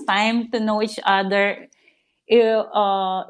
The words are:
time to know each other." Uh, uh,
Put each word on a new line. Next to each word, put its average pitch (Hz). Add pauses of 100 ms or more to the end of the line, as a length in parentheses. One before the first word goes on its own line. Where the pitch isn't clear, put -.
time 220
to 233
know 214
each 220
other." 196 (580)
Uh, 226
uh, 196